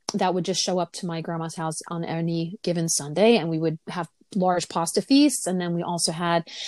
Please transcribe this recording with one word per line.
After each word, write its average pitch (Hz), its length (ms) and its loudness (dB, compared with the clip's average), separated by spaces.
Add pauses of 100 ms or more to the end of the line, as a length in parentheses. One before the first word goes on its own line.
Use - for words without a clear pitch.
(140)
that 185 200 2
would 180 120 0
just 185 160 0
show 185 180 0
up 175 140 -4
to - 120 -10
my 165 160 -6
grandma's 165 340 -6
house 160 240 -4 (100)
on 170 140 -4
any 165 600 -4
given 170 260 0
Sunday, 180 480 4
and 175 120 -2
we 160 100 0
would 160 180 0 (120)
have 175 180 -4 (280)
large 180 340 2
pasta 170 320 -2
feasts. 285 460 4
And 180 140 0
then 175 120 -2
we 170 100 0
also 175 280 -2
had 170 360 0 (200)